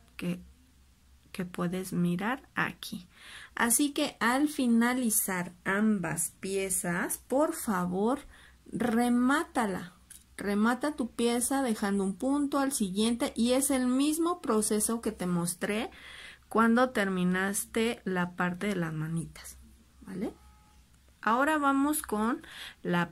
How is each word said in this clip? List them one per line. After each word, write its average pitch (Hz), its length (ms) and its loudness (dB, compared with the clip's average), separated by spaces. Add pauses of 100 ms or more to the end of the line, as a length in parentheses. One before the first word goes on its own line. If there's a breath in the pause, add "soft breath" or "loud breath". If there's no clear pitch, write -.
(160)
que, 175 240 -6 (1000)
que 185 80 -6
puedes 180 480 -4
mirar 175 600 -2
aquí. - 520 -4 (460 loud breath)
Así 277 380 2
que 294 280 -2
al 262 280 2
finalizar 233 1040 2 (120)
ambas 190 720 0
piezas, 190 800 -2
por 302 340 0
favor, 196 680 0 (500 loud breath)
remátala. 240 1200 0 (420)
Remata 226 600 0
tu 240 160 -4
pieza 240 520 0
dejando 202 400 0
un 190 120 -2
punto 277 440 0
al 269 120 0
siguiente 226 640 0
y 240 180 2
es 262 180 2
el 254 160 2
mismo 311 540 0
proceso 220 600 0
que 220 100 -2
te 214 140 -8
mostré 180 640 -2 (580 loud breath)
cuando 226 440 4
terminaste 196 1120 0
la 180 320 -2
parte 180 320 -2
de 202 80 -2
las 165 180 -2
manitas, 156 640 -6 (440)
¿vale? 190 320 -8 (880)
Ahora 269 360 2
vamos 285 460 2
con 220 400 -2 (400 loud breath)
la 175 280 0